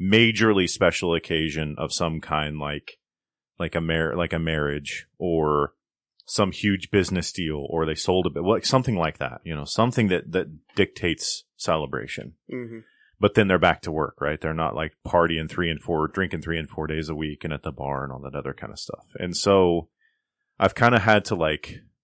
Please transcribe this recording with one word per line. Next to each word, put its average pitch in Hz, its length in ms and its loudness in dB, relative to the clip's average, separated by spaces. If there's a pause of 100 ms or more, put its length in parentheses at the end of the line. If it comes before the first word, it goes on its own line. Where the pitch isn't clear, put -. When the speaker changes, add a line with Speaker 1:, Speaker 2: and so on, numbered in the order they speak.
Speaker 1:
majorly 107 680 4
special 87 460 2
occasion 78 640 -2
of 78 160 -6
some 80 280 -2
kind, 76 380 -4
like, 73 400 -10 (600)
like 82 160 -4
a 87 60 0
mar-, 80 340 0
like 85 180 -2
a 82 60 -2
marriage 73 680 -4 (120)
or 76 540 0 (520)
some 98 280 0
huge 98 400 -2
business 92 400 2
deal, 76 360 -4
or 82 160 -2
they 78 120 -2
sold 92 300 2
a 85 40 -2
bit, 78 140 -4
like, 92 200 2
something 131 320 2
like 80 220 -2
that, - 260 -8
you 82 100 -8
know, 73 100 -6
something 113 440 2
that, 87 220 0
that 87 160 -2 (300)
dictates - 680 -2 (120)
celebration. 71 800 -4 (180)
Speaker 2:
Mm-hmm. 117 260 -12 (420)
Speaker 1:
But 104 140 4
then 104 140 6
they're 92 100 4
back 85 240 4
to 87 80 -8
work, 78 300 -4
right? 73 200 -4
They're 80 140 -4
not, 80 220 -2
like, 78 160 -4 (120)
partying 82 460 2
three 87 200 -2
and 78 100 -6
four, 78 260 0
drinking 87 360 -4
three 82 160 -4
and 78 120 -8
four 78 160 -6
days 78 220 -4
a 78 80 -6
week 76 260 -6
and 78 100 -6
at 73 120 -8
the 78 80 -6
bar 69 320 -6
and 67 80 -8
all 65 80 -12
that 69 160 -12
other 69 180 -8
kind - 180 -14
of - 60 -16
stuff. - 280 -14 (100)
And 90 200 -6
so 90 520 4 (720)
I've 95 160 2
kinda 120 240 6
had 104 240 6
to, 110 100 -4
like, 78 460 -2 (240)